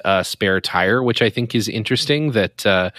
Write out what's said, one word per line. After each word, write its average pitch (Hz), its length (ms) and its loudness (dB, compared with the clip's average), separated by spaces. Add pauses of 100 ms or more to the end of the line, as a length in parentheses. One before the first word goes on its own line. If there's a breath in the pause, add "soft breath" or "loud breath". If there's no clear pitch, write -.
uh, 95 180 2
spare 95 380 0
tire, 98 420 0
which 120 180 0
I 117 80 4
think 120 260 -4
is 107 140 -2
interesting, 139 640 -2
that, 101 340 0
uh, 92 340 2